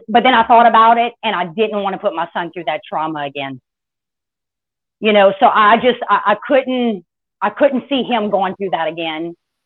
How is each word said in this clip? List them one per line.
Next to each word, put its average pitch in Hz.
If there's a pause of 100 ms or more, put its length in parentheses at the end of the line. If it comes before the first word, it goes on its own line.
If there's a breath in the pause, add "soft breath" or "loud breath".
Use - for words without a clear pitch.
but 220
then 254
I 226
thought 233
about 226
it 233 (100)
and 214
I 180
didn't 208
wanna 190
put 196
my 170
son 175
through 175
that 156
trauma 156
again. 139 (1400)
You 214
know, 196
so -
I 208
just, 240
I, 202
I 208 (100)
couldn't, 247 (360)
I 202
couldn't 254
see 262
him 208
going 185
through 196
that 165
again. 165 (300)